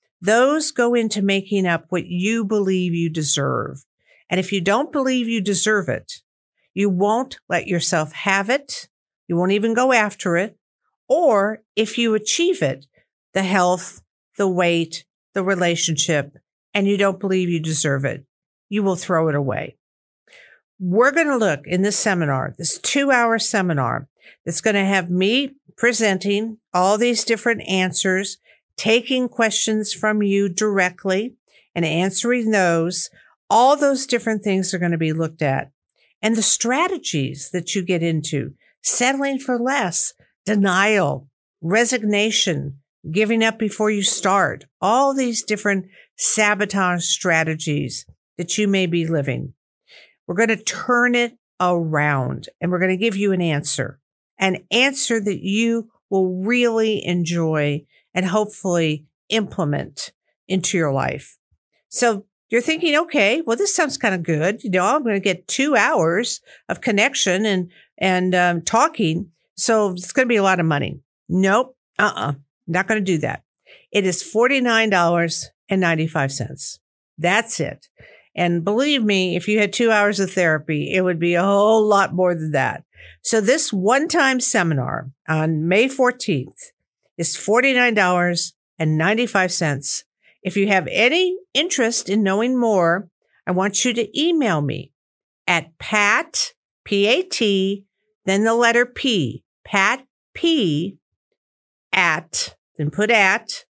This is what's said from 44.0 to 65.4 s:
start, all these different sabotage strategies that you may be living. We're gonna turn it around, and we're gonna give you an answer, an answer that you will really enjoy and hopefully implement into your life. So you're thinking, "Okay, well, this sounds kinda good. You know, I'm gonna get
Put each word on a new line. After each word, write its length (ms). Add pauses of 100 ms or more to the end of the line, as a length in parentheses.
start, 640 (160)
all 340
these 300
different 420 (300)
sabotage 880
strategies 1000 (320)
that 220
you 80
may 200
be 200
living. 460 (720)
We're 80
gonna 220
turn 580
it 240 (220)
around, 880 (120)
and 120
we're 80
gonna 160
give 200
you 160
an 80
answer, 600 (380)
an 340
answer 480
that 240
you 440 (220)
will 320
really 640
enjoy 800 (280)
and 140
hopefully 800 (240)
implement 840 (360)
into 280
your 160
life. 460 (500)
So 380 (220)
you're 120
thinking, 360
"Okay, 460
well, 140
this 180
sounds 240
kinda 200
good. 460
You 60
know, 140
I'm 200
gonna 160
get 280